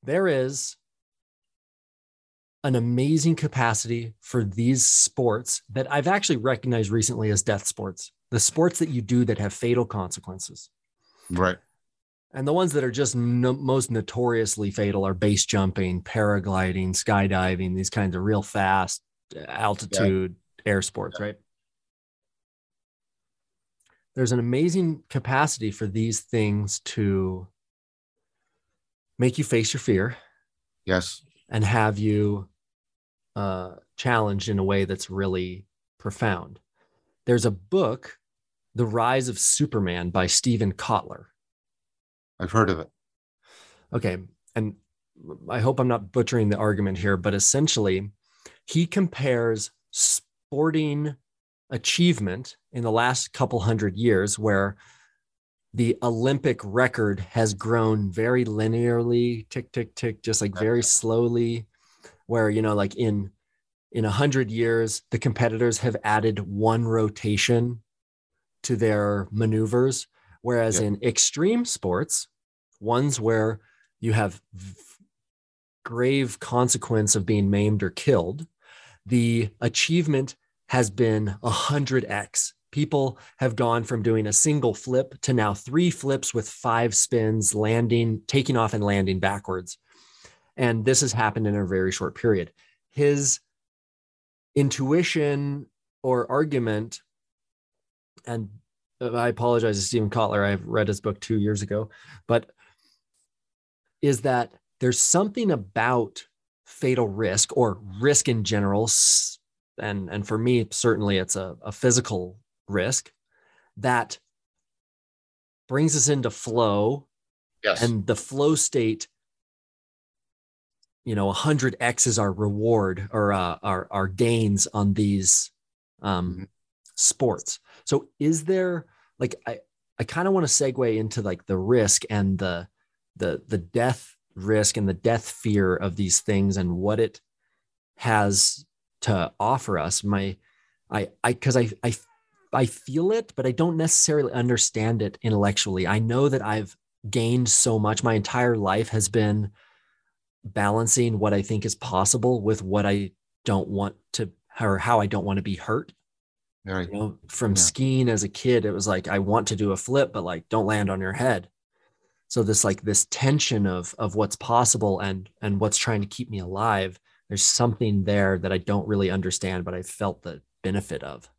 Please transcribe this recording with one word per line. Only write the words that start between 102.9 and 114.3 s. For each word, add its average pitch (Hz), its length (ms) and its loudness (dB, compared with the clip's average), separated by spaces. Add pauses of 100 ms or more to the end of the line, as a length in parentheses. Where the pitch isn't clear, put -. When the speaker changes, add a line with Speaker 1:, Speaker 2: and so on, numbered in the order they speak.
Speaker 1:
is 135 200 2
that 123 300 0 (280)
there's 127 200 2
something 202 520 2
about 117 720 0 (400)
fatal 123 420 0
risk 101 480 0
or 110 240 2 (220)
risk 139 260 4
in 113 160 0
general, 101 420 0
s-, - 540 2 (380)
and, 101 320 -6
and 101 180 -6
for 107 100 -2
me, 117 340 2
certainly 101 460 2
it's 92 180 -2
a, 92 260 -8
a 107 100 -12
physical 104 680 0 (280)
risk 101 440 -2 (680)
that 120 400 0 (1500)